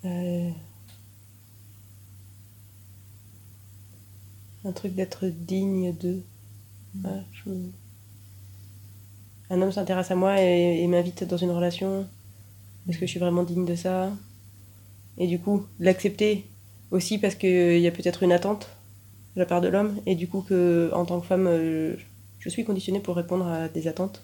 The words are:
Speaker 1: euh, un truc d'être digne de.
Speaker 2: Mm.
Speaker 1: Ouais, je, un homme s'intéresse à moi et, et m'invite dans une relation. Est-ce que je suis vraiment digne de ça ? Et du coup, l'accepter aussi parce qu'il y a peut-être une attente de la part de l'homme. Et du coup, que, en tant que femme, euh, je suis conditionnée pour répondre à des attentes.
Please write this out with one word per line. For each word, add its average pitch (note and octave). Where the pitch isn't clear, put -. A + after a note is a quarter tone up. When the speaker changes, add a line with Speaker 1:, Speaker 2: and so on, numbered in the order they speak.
Speaker 1:
euh, F3
un F#3+
truc F#3
d'être F#3+
digne F#3
de. F#3
Speaker 2:
Mm. F#3+
Speaker 1:
Ouais, G3
je, -
un F#3
homme F#3+
s'intéresse F#3
à F#3
moi F#3+
et, F3
et F3
m'invite F3
dans F3
une F3
relation. F#3
Est-ce E3+
que F3+
je F3
suis F#3
vraiment F3
digne F3+
de E3+
ça ? F#3
Et F3+
du F3
coup, G3+
l'accepter G3
aussi F#3
parce G3+
qu'il F3+
y E3+
a E3+
peut-être F3
une F3+
attente F#3+
de F#3
la F3+
part F3+
de F3+
l'homme. G3+
Et F#3
du E3+
coup, F#3+
que, F3
en F3
tant F3
que E3+
femme, F#3
euh, D#3+
je -
suis A#3
conditionnée G3
pour F#3
répondre F3
à E3
des D#3+
attentes. F#3